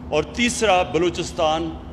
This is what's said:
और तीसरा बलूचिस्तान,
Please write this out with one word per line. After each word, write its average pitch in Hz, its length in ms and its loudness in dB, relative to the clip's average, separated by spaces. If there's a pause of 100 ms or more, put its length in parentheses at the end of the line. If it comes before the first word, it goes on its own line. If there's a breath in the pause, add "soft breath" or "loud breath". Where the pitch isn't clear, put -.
(100)
और 156 140 2
तीसरा 214 580 2
बलूचिस्तान, 165 960 0 (120)